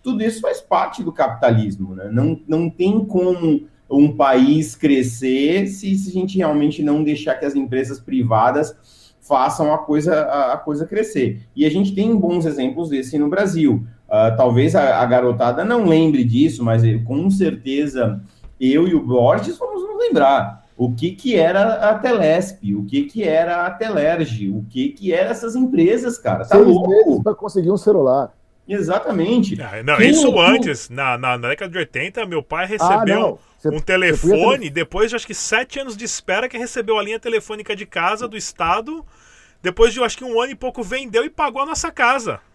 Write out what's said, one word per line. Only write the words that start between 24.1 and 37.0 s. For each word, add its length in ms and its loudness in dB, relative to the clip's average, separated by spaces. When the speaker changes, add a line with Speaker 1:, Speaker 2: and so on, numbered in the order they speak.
Speaker 1:
o 200 -6
que 200 -4
que 220 -6
eram 200 0
essas 240 -6
empresas, 640 0
cara. 280 -4
Tá 100 4
Speaker 2:
Seis 100 10
Speaker 1:
louco? 240 4
Speaker 2:
meses 320 4
pra 140 0
conseguir 360 -2
um 60 2
celular. 540 2
Speaker 1:
Exatamente. 960 -2
Speaker 3:
Ah, 220 -12
não, 140 2
Speaker 1:
Quem 120 6
Speaker 3:
isso 200 6
Speaker 1:
não 100 2
Speaker 3:
antes, 500 2
na, 280 -2
na, 200 -2
na 120 -6
década 220 -6
de 60 -8
oitenta, 480 -6
meu 180 -6
pai 220 -6
Speaker 2:
Ah, 20 -14
Speaker 3:
recebeu 520 2
Speaker 2:
não. 200 -2
Cê, 120 -2
Speaker 3:
um 20 0
Speaker 2:
cê 80 -4
podia 60 -6
Speaker 3:
telefone 800 2
Speaker 2:
ter 60 -6
Speaker 3:
depois 380 -2
de, 60 -6
acho 100 -6
que, 80 -14
sete 460 -4
anos 160 -10
de 100 -14
espera 440 -4
que 80 -12
recebeu 400 -4
a 60 -2